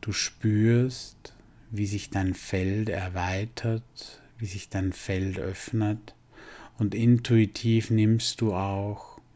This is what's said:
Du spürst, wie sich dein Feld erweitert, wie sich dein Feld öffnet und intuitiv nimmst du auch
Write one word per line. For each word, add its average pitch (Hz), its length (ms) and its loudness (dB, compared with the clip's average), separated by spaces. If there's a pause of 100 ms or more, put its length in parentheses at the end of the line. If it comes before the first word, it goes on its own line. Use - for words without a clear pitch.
Du 104 120 -6
spürst, 117 1200 0 (360)
wie 104 160 -2
sich 101 240 -6
dein 92 240 0
Feld 98 540 -2
erweitert, 95 1300 -4 (160)
wie 113 80 -8
sich 92 220 -10
dein 95 240 -2
Feld 95 460 -4
öffnet 107 760 -4 (640)
und 104 160 0
intuitiv 117 960 4
nimmst 110 500 2
du 107 140 0
auch 98 640 -4 (180)